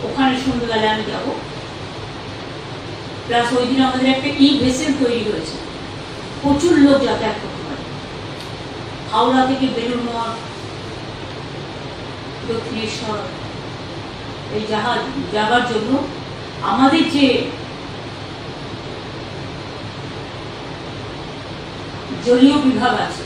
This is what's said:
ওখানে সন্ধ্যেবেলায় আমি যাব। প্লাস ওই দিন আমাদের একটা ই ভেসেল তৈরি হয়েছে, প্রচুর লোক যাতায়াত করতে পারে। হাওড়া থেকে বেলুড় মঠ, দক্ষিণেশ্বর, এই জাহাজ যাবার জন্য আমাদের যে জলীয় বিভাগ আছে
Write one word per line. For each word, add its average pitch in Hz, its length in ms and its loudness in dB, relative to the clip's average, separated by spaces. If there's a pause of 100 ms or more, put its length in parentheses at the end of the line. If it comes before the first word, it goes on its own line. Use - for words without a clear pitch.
ওখানে 262 280 2 (100)
সন্ধ্যেবেলায় 226 500 2
আমি 214 180 -2
যাব। 185 140 -4 (2000)
প্লাস 240 220 4 (100)
ওই 247 120 4
দিন 262 180 4
আমাদের 254 280 2
একটা 285 140 0 (160)
ই - 20 8 (140)
ভেসেল 277 300 2 (100)
তৈরি 226 280 4
হয়েছে, 165 260 -2 (840)
প্রচুর 294 320 6 (120)
লোক 277 120 8 (100)
যাতায়াত 220 360 0
করতে - 240 -8
পারে। - 160 -8 (1300)
হাওড়া 254 380 6
থেকে 262 160 2 (100)
বেলুড় 240 320 0
মঠ, 226 260 -2 (2250)
দক্ষিণেশ্বর, 214 720 -4 (1400)
এই 214 160 0
জাহাজ 226 300 2 (340)
যাবার 214 360 4
জন্য 214 200 0 (800)
আমাদের 277 320 6 (120)
যে 277 100 8 (4000)
জলীয় 262 320 10 (100)
বিভাগ 214 260 4 (120)
আছে - 200 -6